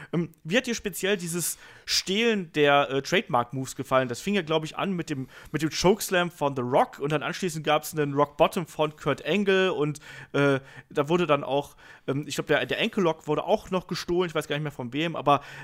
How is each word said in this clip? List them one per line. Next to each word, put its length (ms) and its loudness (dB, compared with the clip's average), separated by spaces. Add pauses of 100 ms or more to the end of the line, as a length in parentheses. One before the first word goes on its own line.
(120)
Ähm, 180 -2 (140)
wie 140 -2
hat 100 0
dir 80 -2
speziell 420 -2
dieses 400 -4 (280)
Stehlen 680 0
der, 380 6
äh, 100 0
Trademark-Moves 760 -2
gefallen? 320 0
Das 140 -6
fing 140 -2
ja, 80 0
glaub 200 0
ich, 140 -10
an 160 -2
mit 160 -6
dem, 200 -6 (220)
mit 120 -2
dem 80 0
Chokeslam 580 2
von 260 -2
The 60 -4
Rock 380 2
und 120 -2
dann 120 0
anschließend 420 -4
gab's 320 0
einen 160 -2
Rock 240 2
Bottom 300 2
von 280 -2
Kurt 300 -2
Angle 480 2
und, 260 -2 (340)
äh, 260 4 (320)
da 180 0
wurde 160 4
dann 180 2
auch, 320 -2 (300)
ähm, 220 -2
ich 80 -8
glaub, 100 -4
der, 220 2
der 120 -2
Ankle 220 -2
Lock 260 0
wurde 180 -2
auch 260 0
noch 160 -2
gestohlen, 420 -2
ich 60 -6
weiß 120 -2
gar 80 -4
nicht 80 -4
mehr 80 -6
von 220 -10
wem, 220 -2
aber, 260 4 (220)